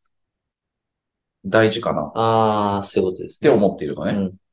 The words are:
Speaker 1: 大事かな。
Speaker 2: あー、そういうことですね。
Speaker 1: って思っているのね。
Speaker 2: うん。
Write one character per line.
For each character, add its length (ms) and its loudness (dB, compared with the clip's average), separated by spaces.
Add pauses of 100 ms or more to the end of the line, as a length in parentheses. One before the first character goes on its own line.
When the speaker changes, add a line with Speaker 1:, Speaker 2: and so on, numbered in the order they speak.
(1500)
Speaker 1:
大 260 4
事 100 -4
か 120 -2
な。 220 -6
Speaker 2:
あ 640 2
ー、 40 -6
そ 180 -4
う 40 2
い 20 0
う 40 -4
こ 40 -8
と 80 -12
で 60 -14
す 140 -12
ね。 60 4
Speaker 1:
っ 20 8
て 40 6
思 180 2
っ 40 -14
て 80 -10
い 20 -6
る 80 -8
の 100 -8
ね。 80 -2
Speaker 2:
う 60 -4
ん。 140 -4 (200)